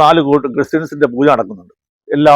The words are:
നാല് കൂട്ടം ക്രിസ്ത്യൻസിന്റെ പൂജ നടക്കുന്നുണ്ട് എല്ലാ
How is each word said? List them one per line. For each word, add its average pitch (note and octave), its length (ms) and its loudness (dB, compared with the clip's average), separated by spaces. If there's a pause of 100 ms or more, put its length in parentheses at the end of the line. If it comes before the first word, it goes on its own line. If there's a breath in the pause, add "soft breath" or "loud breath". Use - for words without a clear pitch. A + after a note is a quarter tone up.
നാല് D#3+ 240 4
കൂട്ടം C#3 280 0
ക്രിസ്ത്യൻസിന്റെ D3 580 -4
പൂജ C3+ 200 0
നടക്കുന്നുണ്ട് F#2+ 400 -6 (420)
എല്ലാ D3 200 4